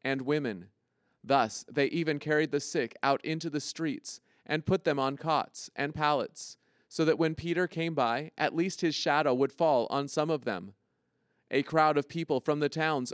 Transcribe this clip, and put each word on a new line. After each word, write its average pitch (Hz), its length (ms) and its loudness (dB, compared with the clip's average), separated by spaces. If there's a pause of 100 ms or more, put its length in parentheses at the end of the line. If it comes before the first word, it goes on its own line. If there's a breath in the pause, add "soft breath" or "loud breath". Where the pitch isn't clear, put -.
and 135 180 0
women. 123 480 -2 (540)
Thus, 117 480 2
they 139 160 2
even 156 320 0
carried 151 320 0
the 143 80 0
sick 135 420 -4
out 139 220 2
into 160 260 -4
the 143 120 -4
streets - 580 -8 (260 soft breath)
and 156 200 -4
put - 180 0
them 143 160 0
on 135 180 -2
cots - 580 -2
and 143 200 -4
pallets, 147 640 -2 (300)
so - 160 -2
that 156 140 4
when 160 160 2
Peter 170 340 -2
came 165 280 -4
by, 131 420 0
at - 180 0
least 175 260 -2
his 160 120 2
shadow 147 400 2
would 135 180 2
fall 143 380 2
on 143 180 -2
some 151 220 0
of 151 160 0
them. 98 300 -6 (720)
A 139 140 0
crowd 156 340 4
of 143 100 0
people 156 320 -2
from 151 200 0
the 147 100 2
towns 156 440 -2